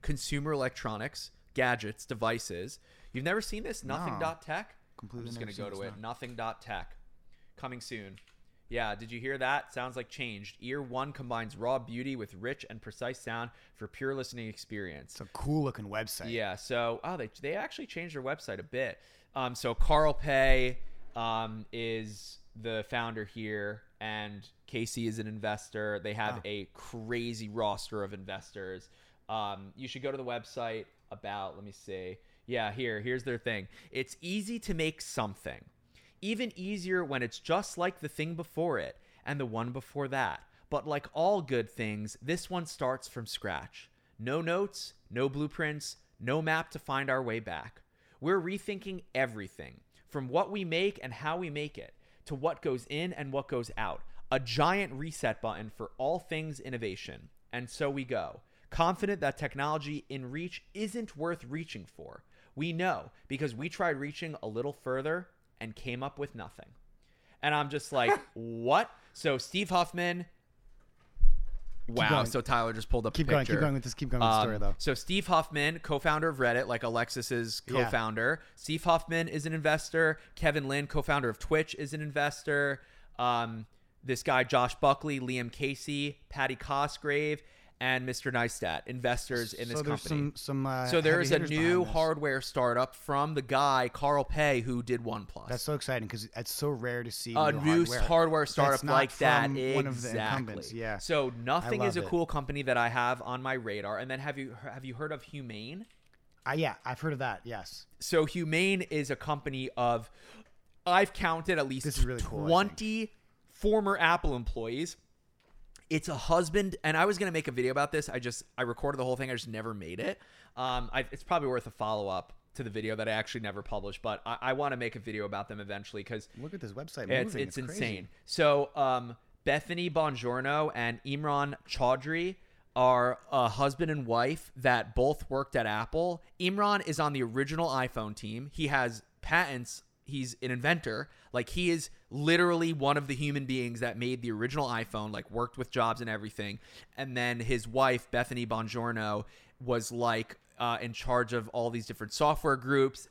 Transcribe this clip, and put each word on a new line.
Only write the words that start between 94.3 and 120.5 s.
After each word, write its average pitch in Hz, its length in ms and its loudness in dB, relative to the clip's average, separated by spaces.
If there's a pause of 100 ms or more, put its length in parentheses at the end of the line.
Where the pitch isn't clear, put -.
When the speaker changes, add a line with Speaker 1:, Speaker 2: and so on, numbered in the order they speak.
Speaker 1:
who 123 200 -2
did 120 220 0
OnePlus. 104 460 -6
Speaker 2:
That's 123 120 -2
so 151 140 0
exciting 123 340 -2
'cause 113 260 -8
it's 117 160 -6
so - 180 -2
rare 120 340 -2
to 117 80 -6
see 117 240 -6
Speaker 1:
A 151 160 6
Speaker 2:
new 147 80 0
Speaker 1:
new 156 160 6 (100)
Speaker 2:
hardware. 123 160 0
Speaker 1:
hardware 165 400 6
Speaker 2:
That's 143 100 0
Speaker 1:
startup 139 320 4
Speaker 2:
not 147 100 2
Speaker 1:
like 139 260 6
that. 123 240 8
Speaker 2:
from 135 320 2
one 139 100 4
of 123 160 -4
the 123 80 -6
Speaker 1:
Exactly. 110 120 0 (180)
Speaker 2:
incumbents. 110 340 -8
Yeah. 110 240 -4
Speaker 1:
So 139 340 2 (120)
nothing 123 400 2
Speaker 2:
I - 20 4
Speaker 1:
is 175 120 2
a - 20 2
Speaker 2:
love - 80 -2
it. - 20 -8
Speaker 1:
cool 170 160 4
company 143 380 -2
that 127 140 4
I 120 120 4
have 123 320 2
on 127 220 -4
my 131 100 0
radar. 104 460 -4
And 127 100 -6
then 135 120 -4
have 143 180 -6
you, 120 240 -8
have 131 200 -12
you 127 120 -10
heard 151 160 -6
of 147 100 -6
Humane? 131 640 -10 (640)
Speaker 2:
Uh, 131 100 0
yeah, 147 260 0
I've 127 180 -6
heard 156 120 -2
of 127 60 -4
that. 123 240 -2
Yes. 110 420 -10 (140)
Speaker 1:
So 160 260 4
Humane 175 560 2
is 147 300 -2
a 131 40 0
company 135 640 -4
of, 120 320 2 (720)
I've 190 300 6
counted 165 460 2
at 139 100 2
least 131 160 -4
Speaker 2:
This 139 140 0
is - 60 8
really 123 180 -2
cool, - 160 -4
I - 20 -2
think. 175 300 6
Speaker 1:
twenty 220 420 -2 (380)
former 208 480 4
Apple 165 360 6
employees. 117 640 -2 (920)
It's 156 200 0
a 147 80 -2
husband, 175 640 4
and 156 140 2
I 170 80 6
was 202 120 4
gonna 185 140 0
make 160 160 0
a 143 40 -2
video 123 200 2
about 143 220 2
this. 151 160 0
I 131 100 -4
just, 120 240 -6 (140)
I 127 60 0
recorded 123 360 -2
the 127 60 0
whole 127 100 2
thing. 131 160 -4
I - 40 0
just 113 120 -8
never 110 260 -6
made 92 280 -8
it. 190 180 -2 (380)